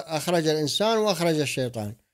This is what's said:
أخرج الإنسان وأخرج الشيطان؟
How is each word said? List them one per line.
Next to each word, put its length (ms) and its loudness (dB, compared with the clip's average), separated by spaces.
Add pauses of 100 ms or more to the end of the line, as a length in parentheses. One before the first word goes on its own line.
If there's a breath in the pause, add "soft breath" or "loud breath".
أخرج 400 0
الإنسان 500 2
وأخرج 420 2
الشيطان؟ 540 -4 (200)